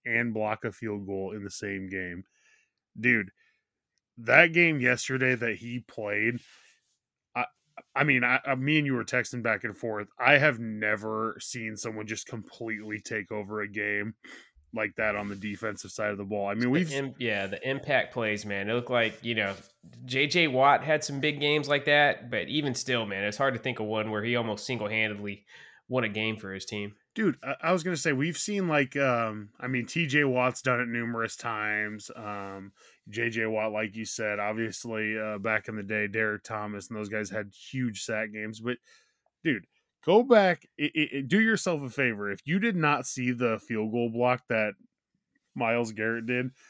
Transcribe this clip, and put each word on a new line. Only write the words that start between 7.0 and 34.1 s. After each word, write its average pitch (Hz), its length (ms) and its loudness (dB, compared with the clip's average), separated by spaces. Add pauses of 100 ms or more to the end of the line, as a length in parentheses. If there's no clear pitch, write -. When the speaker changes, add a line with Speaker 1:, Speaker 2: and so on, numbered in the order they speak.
Speaker 1:
I, 123 120 -2 (500)
I 135 80 4
mean, 131 220 4
I, 127 200 4
I, 139 80 0
me 135 240 2
and 151 80 4
you 135 80 0
were 117 120 -2
texting 123 360 -2
back 110 220 0
and 107 120 -6
forth. 107 340 -6 (100)
I 131 180 8
have 139 220 4
never 110 800 -2
seen 110 380 -8
someone 110 280 -8
just 107 220 -8
completely 107 720 -8
take 104 320 -6
over 107 300 -6
a 104 80 -6
game 104 460 -4 (580)
like 107 240 -2
that 107 180 0
on 101 140 -4
the 101 60 -6
defensive 101 540 -6
side 107 220 -2
of 101 60 -4
the 101 80 -6
ball. 101 240 -2
I 101 40 -2
mean, 113 100 0
Speaker 2:
The 123 60 2
Speaker 1:
we've 156 220 2
Speaker 2:
im-, 139 260 -4
yeah, 104 300 -2
the 98 200 -6
impact 135 460 0
plays, 107 320 -2
man. 101 240 -4
It 113 40 0
looked 123 160 -2
like, 117 340 2
you 117 100 -4
know, 101 220 0 (480)
J 131 240 0
J 165 220 4
Watt 131 340 6
had 151 220 2
some 139 160 -6
big 147 180 0
games 147 300 2
like 143 160 2
that, 147 440 4
but 110 200 -2
even 143 260 0
still, 120 300 0
man, 101 180 -2
it's 104 140 -2
hard 135 160 2
to 110 80 -6
think 127 180 -4
of 110 60 -2
one 107 260 -2
where 107 100 0
he 120 140 0
almost 113 300 -2
single-handedly 107 800 -2 (420)
won 123 160 0
a 110 60 -2
game 110 260 -2
for 101 180 -10
his 95 120 -8
team. 101 280 -6 (220)
Speaker 1:
Dude, 202 260 2
I, 135 220 -6
I 165 80 2
was 180 100 2
gonna 175 140 -2
say, 151 160 0
we've 147 260 0
seen, 196 300 -2
like, 147 300 2
um, 113 600 0
I 127 100 -8
mean, 127 180 -2
T 170 200 -2
J 147 200 2
Watt's 127 360 2
done 123 200 2
it 120 80 -4
numerous 117 480 -4
times. 107 760 -4
Um, 98 600 -10 (360)
J 117 200 0
J 113 160 0
Watt, 110 260 0
like 107 240 -4
you 110 80 -8
said, 107 340 -4